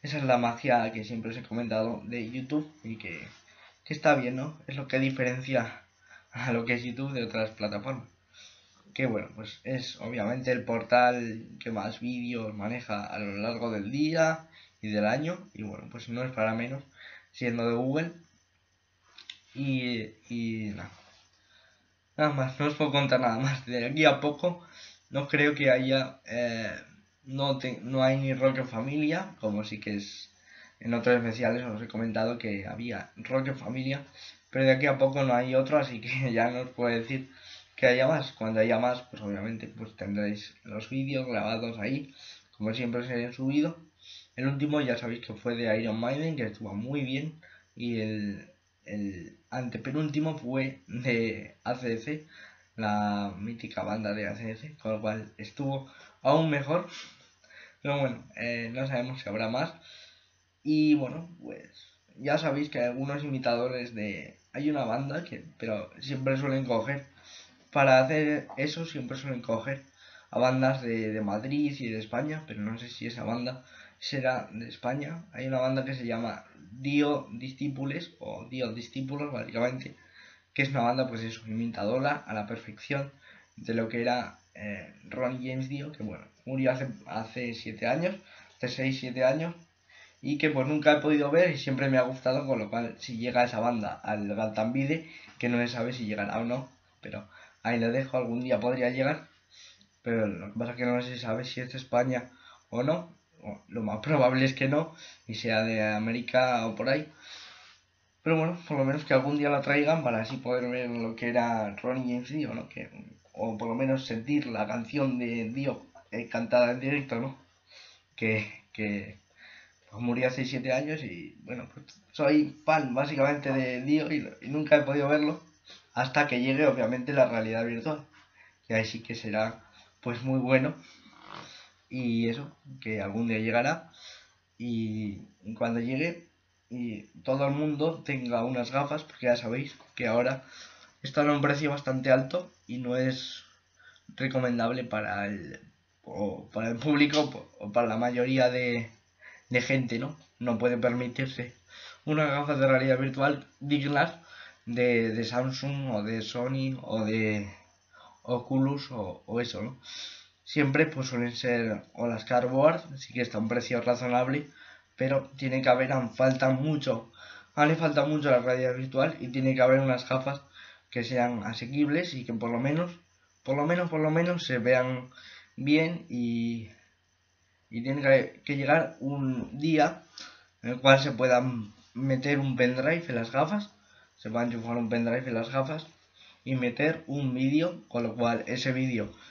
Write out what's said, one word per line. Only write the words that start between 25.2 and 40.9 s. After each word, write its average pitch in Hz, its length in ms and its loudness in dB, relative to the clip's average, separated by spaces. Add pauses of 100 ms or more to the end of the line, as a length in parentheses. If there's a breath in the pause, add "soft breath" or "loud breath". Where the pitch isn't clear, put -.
creo 147 260 4
que 139 160 4
haya, 131 540 2
eh, 113 460 -4 (520)
no 135 360 -2
te-, 127 220 -6
no 131 220 2
hay 131 140 6
ni 135 160 0
Rocket 131 320 2
Familia, 147 720 -2
como 107 240 -2
sí 104 160 -10
que 104 160 -6
es - 380 -10 (480 loud breath)
en 117 120 -2
otros 120 220 4
especiales 117 480 0
os 110 180 -6
he 117 60 -10
comentado 113 500 -2
que 98 300 -6
había 107 480 -8
Rocket 131 400 -2
Familia, 131 480 -4 (460 loud breath)
pero 135 160 4
de 131 60 10
aquí 131 160 6
a 135 100 4
poco 135 260 4
no 127 100 4
hay 127 220 2
otro, 135 220 4
así 127 240 0
que 127 320 -2
<laughs> - 0 -
ya 113 160 4
no 123 120 -4
os 127 80 -8
puedo 120 240 0
decir 127 380 -4 (440 loud breath)
que 131 120 6
haya 127 200 6
más. 147 260 0
Cuando 110 260 0
haya 117 180 6
más, 123 260 2
pues 107 180 -16
obviamente, 107 460 -6
pues - 280 -14
tendréis 104 580 -4 (100)
los 107 260 -10
vídeos 135 360 -2